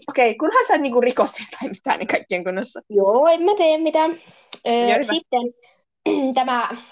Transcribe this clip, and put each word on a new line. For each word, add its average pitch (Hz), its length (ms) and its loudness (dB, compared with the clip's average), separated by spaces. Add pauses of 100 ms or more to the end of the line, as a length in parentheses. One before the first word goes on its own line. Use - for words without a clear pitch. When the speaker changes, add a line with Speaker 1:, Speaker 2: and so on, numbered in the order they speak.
(100)
Speaker 1:
okei, 233 260 2
kunhan 480 320 0
sä 403 80 4
et 302 60 0
niinku 247 200 2
rikos 247 320 0
tai - 360 -10
mitään, 214 300 -4
niin 226 80 -6
kaikki - 280 -4
on 175 80 -6
kunnossa. 185 460 -6
Speaker 2:
Joo, 214 380 4
en 339 160 4
mä 392 140 2
tee 320 200 2
mitään. 320 340 0 (560)
Ö, - 40 0
Speaker 1:
Joo, 240 100 2 (120)
hyvä. 285 200 0
Speaker 2:
sitten 254 280 -2 (520)
<clears throat> 269 460 -2
tämä 247 300 -2 (220)